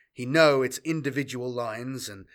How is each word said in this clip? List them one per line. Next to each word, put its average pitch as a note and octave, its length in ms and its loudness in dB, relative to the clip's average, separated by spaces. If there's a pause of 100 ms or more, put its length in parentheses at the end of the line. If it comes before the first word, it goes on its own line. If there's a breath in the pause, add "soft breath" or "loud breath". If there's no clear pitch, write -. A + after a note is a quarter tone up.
(140 soft breath)
he B2 100 -8
know C#3 380 6
its B2+ 240 0
individual C3 640 -4
lines A#2+ 560 -6
and G2 280 -14